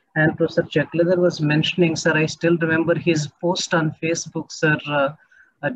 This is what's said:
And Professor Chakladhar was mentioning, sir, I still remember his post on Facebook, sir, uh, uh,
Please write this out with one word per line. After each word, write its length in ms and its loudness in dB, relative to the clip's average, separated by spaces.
And 200 2
Professor 280 0
Chakladhar 540 0
was 220 2
mentioning, 560 2
sir, 180 0
I 20 0
still 320 0
remember 400 0
his 300 0
post 340 -4
on 300 0
Facebook, 480 -6
sir, 260 0
uh, 220 0
uh, 120 -2